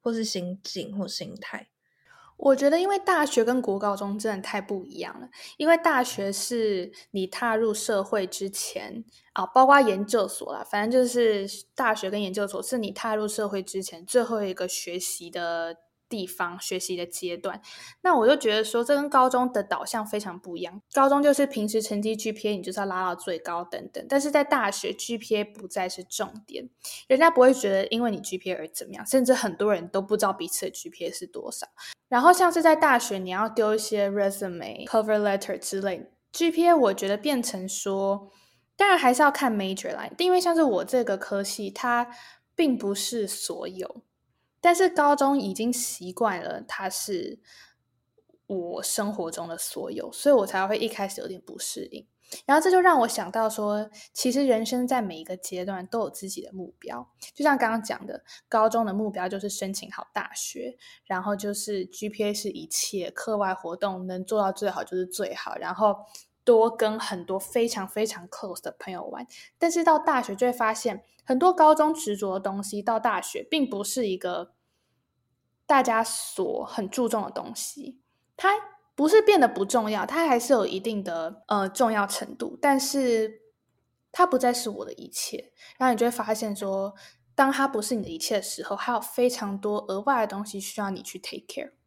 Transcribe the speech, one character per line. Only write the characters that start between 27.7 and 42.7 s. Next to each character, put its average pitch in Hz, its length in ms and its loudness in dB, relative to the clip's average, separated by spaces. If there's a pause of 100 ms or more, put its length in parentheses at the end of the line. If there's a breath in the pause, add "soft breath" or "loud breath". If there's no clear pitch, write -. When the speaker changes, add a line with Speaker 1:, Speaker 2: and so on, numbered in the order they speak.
Speaker 2:
得 196 160 2
因 226 160 -2
为 240 80 0
你 190 100 -4
G - 160 -8
P 185 140 -6
A 180 40 -2
而 156 140 -10
怎 - 180 -12
么 196 80 -16
样， 202 120 -12
甚 262 180 4
至 247 80 6
很 220 240 0
多 208 160 2
人 175 160 -2
都 196 140 -2
不 202 140 -2
知 214 60 2
道 196 100 2
彼 185 160 -6
此 - 180 -4
的 - 40 -6
G - 200 -14
P 170 160 -10
A 160 60 -4
是 - 160 -10
多 - 220 -10
少。 - 180 -12 (380 loud breath)
然 240 140 2
后 320 120 10
像 359 200 6
是 339 100 2
在 311 140 8
大 302 200 6
学 240 220 0
你 185 120 -6
要 202 180 0
丢 214 260 2
一 220 40 2
些 208 300 0
resume、 196 800 -4
cover 214 320 2
letter 202 400 0
之 196 220 -6
类 190 320 -6 (180)
，G 339 180 2
P 330 180 2
A 349 60 8
我 247 220 6
觉 196 140 -4
得 202 80 0
变 247 260 0
成 190 260 -6
说， 196 600 -4 (460 soft breath)
当 403 120 4
然 370 80 6
还 269 160 6
是 254 100 2
要 285 100 8
看 277 200 0
major 190 400 -4
啦， - 160 -8 (100)
因 359 120 2
为 359 100 6
像 349 140 2
是 330 80 4
我 226 220 2
这 247 180 0
个 202 140 0
科 196 260 -4
系 196 280 -6
它 240 360 0 (480 loud breath)
并 285 240 4